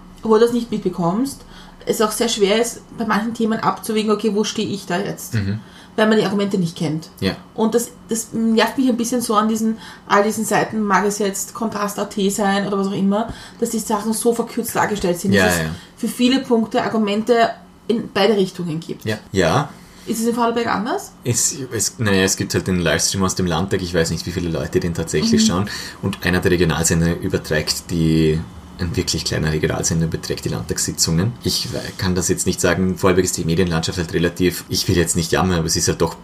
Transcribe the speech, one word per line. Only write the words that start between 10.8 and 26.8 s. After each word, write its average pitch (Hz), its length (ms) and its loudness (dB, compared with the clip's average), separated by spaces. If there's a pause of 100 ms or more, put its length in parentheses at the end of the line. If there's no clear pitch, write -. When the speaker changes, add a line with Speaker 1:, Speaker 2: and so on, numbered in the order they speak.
Speaker 1:
mag 202 240 2
es 202 140 0
jetzt 196 340 -4
Kontrast 208 460 -4
A 208 60 -2
T 202 260 0
sein 196 360 0
oder 202 120 0
was 196 80 2
auch 196 80 -2
immer, 202 380 0 (260)
dass 226 120 -2
die 220 100 -2
Sachen 214 320 -2
so 233 200 2
verkürzt 233 440 -4
dargestellt 185 420 0
sind, 196 140 0
Speaker 2:
Ja, 185 140 6
Speaker 1:
dass 175 100 4
es 82 60 0
Speaker 2:
ja. 80 120 -4 (220)
Speaker 1:
für 226 120 -2
viele 254 320 2
Punkte 233 440 2
Argumente 220 640 2 (380)
in 220 260 0
beide 208 220 4
Richtungen 175 440 -2
gibt. - 240 -10
Speaker 2:
Ja. 107 140 -2 (140)
Ja. 95 380 2 (360)
Speaker 1:
Ist 226 140 -2
es 226 60 0
in 233 80 2
Vorarlberg 233 340 0
anders? 285 440 -4 (120)
Speaker 2:
Es, - 320 0 (160)
es, - 260 -4
naja, 98 240 2
es 95 140 2
gibt - 180 -4
halt 85 140 0
den 92 100 2
Livestream 85 460 0
aus 90 100 0
dem 92 120 0
Landtag. 90 360 0
Ich 87 100 -6
weiß 82 180 2
nicht, 82 160 -4
wie 90 60 -6
viele 87 160 -2
Leute 80 320 -2
den 85 140 -2
tatsächlich - 480 2
Speaker 1:
Mhm. - 40 4
Speaker 2:
schauen. 92 240 0 (320)
Und 101 220 -4
einer 90 160 2
der 90 120 4
Regionalsender 82 680 2